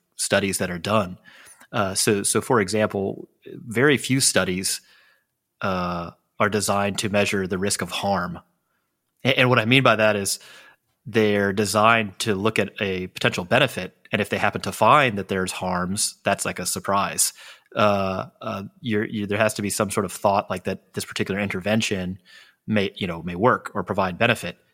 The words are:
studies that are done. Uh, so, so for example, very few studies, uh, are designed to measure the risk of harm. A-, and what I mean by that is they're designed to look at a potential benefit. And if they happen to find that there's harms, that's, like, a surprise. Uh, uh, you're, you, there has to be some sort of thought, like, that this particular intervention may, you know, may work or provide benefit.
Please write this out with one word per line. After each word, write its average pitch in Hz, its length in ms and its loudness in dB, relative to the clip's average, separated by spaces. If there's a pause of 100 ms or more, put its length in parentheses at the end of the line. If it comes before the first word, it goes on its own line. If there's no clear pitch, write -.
(160)
studies 98 440 0
that 92 120 -2
are 87 80 -6
done. 95 380 -2 (540)
Uh, 98 220 -2
so, 101 300 0
so - 160 0
for 117 220 2
example, 101 680 -2 (180)
very 123 520 0
few 131 240 0
studies, 92 600 -2 (800)
uh, 90 500 -4 (280)
are 107 100 4
designed 101 500 0
to 107 100 -2
measure 101 380 0
the 95 100 -4
risk 98 240 -2
of 90 100 -6
harm. 131 480 -2 (840)
A-, 127 160 2
and 127 100 6
what 120 100 6
I 110 60 2
mean 131 180 6
by 117 120 6
that 107 200 4
is 101 240 -4 (680)
they're 104 480 2
designed 107 680 2
to 107 160 0
look 104 240 0
at 98 220 0
a 92 260 -4
potential - 380 -2
benefit. 113 500 0 (160)
And 104 100 0
if - 80 -2
they 202 80 -2
happen - 240 0
to 98 100 -6
find 120 460 4
that 95 100 -6
there's 92 240 -2
harms, 92 720 -4
that's, 98 220 0
like, 95 140 -6
a 90 60 -6
surprise. 98 680 -2 (420)
Uh, 101 520 2 (140)
uh, 107 220 -8 (160)
you're, 107 260 -2
you, 104 220 -6
there 104 100 -2
has 107 180 2
to 110 60 -6
be 101 80 -2
some 101 220 0
sort 104 140 0
of 90 60 -6
thought, 101 380 2
like, 92 140 -6
that - 300 -6
this 101 120 -6
particular 98 340 -4
intervention 95 800 -2 (460)
may, 101 300 0
you 98 120 -6
know, 85 140 -6
may 87 140 -8
work 104 380 2
or 98 100 -2
provide 92 340 -2
benefit. 117 400 0 (160)